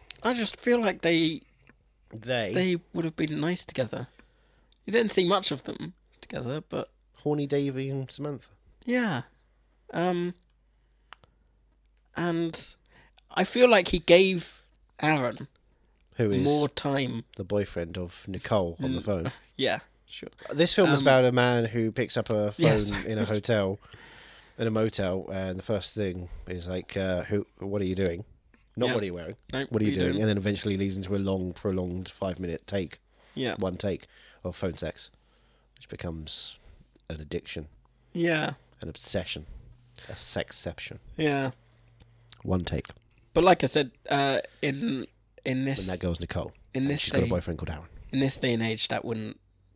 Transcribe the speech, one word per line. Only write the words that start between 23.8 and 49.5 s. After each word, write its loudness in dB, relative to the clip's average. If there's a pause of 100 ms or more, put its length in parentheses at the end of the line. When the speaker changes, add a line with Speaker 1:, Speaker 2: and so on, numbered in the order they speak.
Speaker 2:
in -2
a 0
motel, 0
and -4
the -10
first -4
thing -4 (180)
is -8
like, -6
uh, 0
"Who? -2 (120)
What -4
are 0
you 0
doing? 0 (540)
Not 2
Speaker 1:
Yeah. 2
Speaker 2:
what 0
are 0
you -6
wearing? -10 (160)
Speaker 1:
No, -4
Speaker 2:
What 0
are 4
you 4
doing?" 2
Speaker 1:
doing? 0
Speaker 2:
And 4
then 4
eventually 0
leads 0
into -4
a 2
long, 0
prolonged -4
five-minute -6
take, -4 (360)
Speaker 1:
Yeah. -4
Speaker 2:
one -2
take -4 (380)
of -8
phone -4
sex, -8 (640)
which -20
becomes -8 (520)
an -10
addiction, -8 (460)
Speaker 1:
Yeah. 0 (260)
Speaker 2:
an -10
obsession, -6 (600)
a -12
sexception. -8 (180)
Speaker 1:
Yeah. 0 (920)
Speaker 2:
One 0
take. -4 (460)
Speaker 1:
But 6
like 6
I 2
said, 0 (180)
uh, 2 (220)
in, -4 (380)
in -2
this -2
Speaker 2:
And -2
that -2
girl's -2
Nicole. -4 (200)
Speaker 1:
in 0
Speaker 2:
And 2
Speaker 1:
this 0
Speaker 2:
she's -2
got 2
a 6
Speaker 1:
day, 2
Speaker 2:
boyfriend 0
called -6
Aaron. -10 (240)
Speaker 1:
in 0
this 0
day 0
and 0
age, -2
that -2
wouldn't -6 (380)